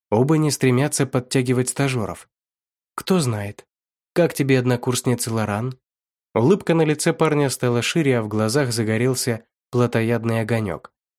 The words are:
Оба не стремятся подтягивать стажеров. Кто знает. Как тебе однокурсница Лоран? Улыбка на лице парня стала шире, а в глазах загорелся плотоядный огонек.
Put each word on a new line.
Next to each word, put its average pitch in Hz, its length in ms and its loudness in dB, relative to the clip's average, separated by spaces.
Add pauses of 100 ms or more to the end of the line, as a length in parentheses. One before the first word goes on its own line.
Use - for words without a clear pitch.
(100)
Оба 143 280 2
не 151 120 0
стремятся 131 560 0
подтягивать 127 640 -2
стажеров. 120 600 -4 (680)
Кто 185 240 0
знает. 107 440 -4 (480)
Как 170 220 2
тебе 135 240 2
однокурсница 123 760 -2
Лоран? 110 460 -4 (560)
Улыбка 165 400 2
на 165 80 4
лице 156 300 0
парня 147 360 2
стала 120 320 0
шире, 135 380 0
а 110 40 -2
в 107 60 -6
глазах 110 440 0
загорелся 113 720 -2 (260)
плотоядный 117 680 0
огонек. 107 520 -4 (260)